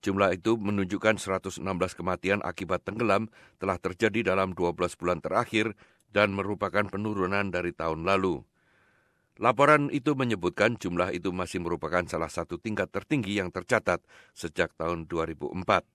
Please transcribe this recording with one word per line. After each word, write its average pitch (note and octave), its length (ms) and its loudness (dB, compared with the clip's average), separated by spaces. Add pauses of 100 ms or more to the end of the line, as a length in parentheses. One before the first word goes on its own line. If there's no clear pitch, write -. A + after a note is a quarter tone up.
Jumlah G2 320 4
itu A2+ 240 2
menunjukkan G2+ 560 2
seratus F#2+ 480 -6
enam F#2 160 -4
belas F#2 160 0
kematian F#2 480 -2
akibat F2+ 400 -4
tenggelam G#2+ 480 0 (240)
telah F#2 240 -2
terjadi F#2+ 560 0
dalam F#2+ 160 0
dua E2+ 240 0
belas F2 240 -4
bulan F2 240 -2
terakhir A2 480 0 (400)
dan G2+ 240 2
merupakan G2 560 -2
penurunan G2+ 560 0
dari F2 240 -2
tahun D#2+ 320 -4
lalu. F#2 400 0 (960)
Laporan C#3+ 560 4
itu C#3+ 160 0
menyebutkan A2 640 2
jumlah F2 400 -2
itu F2+ 160 -4
masih F2+ 320 -4
merupakan E2+ 400 -2
salah E2 240 -4
satu E2+ 320 -8
tingkat G2+ 320 -4
tertinggi G2+ 480 -2
yang F2+ 80 -2
tercatat F#2 560 0 (320)
sejak E2+ 400 -2
tahun E2 320 -4
dua E2 160 -2
ribu D2+ 240 -6
empat. F#2 480 0